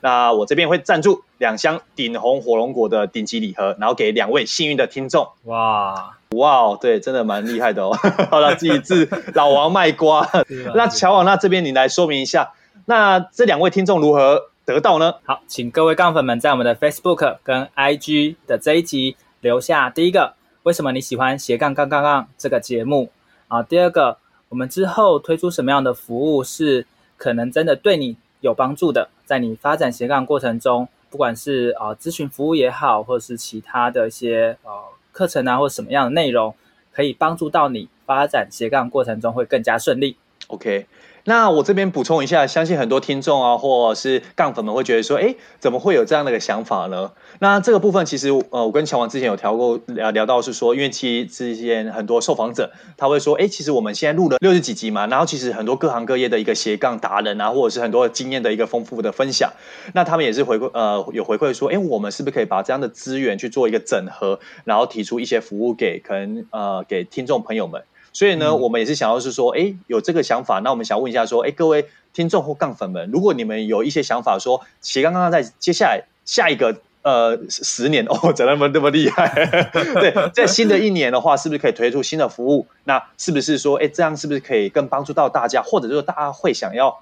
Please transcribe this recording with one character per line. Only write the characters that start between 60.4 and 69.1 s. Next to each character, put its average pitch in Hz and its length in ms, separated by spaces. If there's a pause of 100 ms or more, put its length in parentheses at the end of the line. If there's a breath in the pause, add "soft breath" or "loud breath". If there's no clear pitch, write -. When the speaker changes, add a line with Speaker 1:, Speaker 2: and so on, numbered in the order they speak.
Speaker 1:
回 117 160
馈， 127 140
呃， 104 400
有 104 100
回 107 140
馈 135 160
说 135 160
，“诶， 180 80
我 160 220
们 101 120
是 - 120
不 139 80
是 - 40
可 131 60
以 107 60
把 98 160
这 127 100
样 135 80
的 127 80
资 131 320
源 110 160
去 113 140
做 123 180
一 - 20
个 110 80
整 98 320
合， 98 300 (240 loud breath)
然 107 140
后 123 80
提 110 180
出 120 160
一 120 60
些 117 120
服 104 200
务 117 160
给 92 240
可 101 160
能， 104 360
呃， 101 380
给 90 160
听 127 220
众 123 160
朋 110 120
友 101 120
们？” 80 160 (280 soft breath)
所 - 160
以 196 80
呢， 156 120
Speaker 2:
嗯。 151 160
Speaker 1:
我 120 60
们 113 120
也 110 60
是 147 100
想 120 120
要 120 120